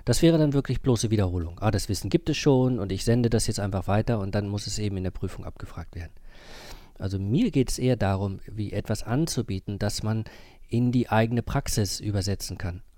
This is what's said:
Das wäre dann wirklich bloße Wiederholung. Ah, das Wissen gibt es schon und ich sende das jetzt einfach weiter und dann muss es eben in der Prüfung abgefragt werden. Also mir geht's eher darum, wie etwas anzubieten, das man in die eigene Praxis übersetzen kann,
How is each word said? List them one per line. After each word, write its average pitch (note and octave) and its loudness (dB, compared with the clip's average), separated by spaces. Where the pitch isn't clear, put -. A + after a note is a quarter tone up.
Das - 2
wäre E3 8
dann D3+ 4
wirklich C3+ 0
bloße A#2 2
Wiederholung. F2+ 0
Ah, G#2+ 2
das G#2 0
Wissen G2+ -4
gibt F3 0
es D3+ 0
schon B2+ 4
und F#2+ -4
ich F#2+ -4
sende A#2 4
das A2 2
jetzt G#2+ -2
einfach G2 -2
weiter G#2+ 2
und G2 -2
dann G2+ 0
muss G2+ -4
es G#2 -4
eben G#2 -2
in F#2 -4
der F#2 -2
Prüfung - -6
abgefragt - -12
werden. E2 -10
Also F#2+ -2
mir C3 2
geht's C3 2
eher B2+ 2
darum, G2 0
wie G#2 -6
etwas G#2 -2
anzubieten, A2 -2
das G#2 -2
man A2 0
in B2 2
die B2 2
eigene A2+ 2
Praxis - 0
übersetzen G2 -4
kann, F2+ -6